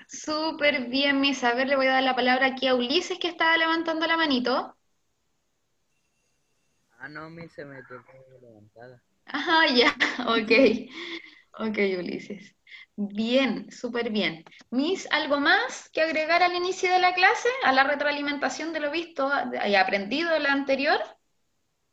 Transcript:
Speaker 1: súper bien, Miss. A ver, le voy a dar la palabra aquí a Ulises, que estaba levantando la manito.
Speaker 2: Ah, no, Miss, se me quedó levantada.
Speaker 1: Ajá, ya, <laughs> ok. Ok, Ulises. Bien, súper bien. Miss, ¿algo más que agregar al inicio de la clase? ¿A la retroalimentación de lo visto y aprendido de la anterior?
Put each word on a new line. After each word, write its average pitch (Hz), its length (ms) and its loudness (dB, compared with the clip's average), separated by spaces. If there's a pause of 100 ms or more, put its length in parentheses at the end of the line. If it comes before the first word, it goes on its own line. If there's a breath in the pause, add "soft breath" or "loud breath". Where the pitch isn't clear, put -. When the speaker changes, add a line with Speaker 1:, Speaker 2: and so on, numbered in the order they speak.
Speaker 1:
súper 294 800 -4
bien, 277 320 0
Miss. 269 240 0
A 240 100 2
ver, 262 140 0
le 277 80 2
voy 269 120 2
a 262 60 2
dar 262 100 4
la 254 120 2
palabra 254 300 2
aquí 254 200 0
a 254 100 4
Ulises, 294 440 0
que 349 80 -2
estaba 330 300 0
levantando 330 500 0
la 330 80 2
manito. 285 580 0 (2250)
Speaker 2:
Ah, 135 120 -18
no, 156 200 -14
Miss, 165 220 -16
se 147 140 -16
me 139 180 -18
quedó 127 180 -18 (400)
levantada. 117 600 -20 (220)
Speaker 1:
Ajá, 320 500 2
ya, 226 220 4
<laughs> - 320 -2
ok. - 1400 0
Ok, 208 100 -4 (220)
Ulises. - 560 -10 (400 loud breath)
Bien, 220 760 -2
súper 233 420 -6
bien. 170 340 -2 (240 loud breath)
Miss, 294 420 -2
¿algo 294 300 0
más 381 480 0
que 311 140 0
agregar 320 380 2
al 359 140 2
inicio 359 340 -2
de 359 100 4
la 359 140 4
clase? 381 360 4 (160)
¿A 262 80 4
la 262 100 6
retroalimentación 285 880 -2
de 320 80 -4
lo 285 120 -4
visto 302 380 -4 (380)
y 202 80 2
aprendido 202 560 0
de 311 80 2
la 277 140 0
anterior? 277 480 0 (920)